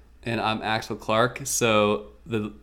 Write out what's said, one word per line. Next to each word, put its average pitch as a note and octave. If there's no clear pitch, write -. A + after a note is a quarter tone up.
And A2+
I'm A2
Axel A2
Clark. A#2
So G#2+
the G#2+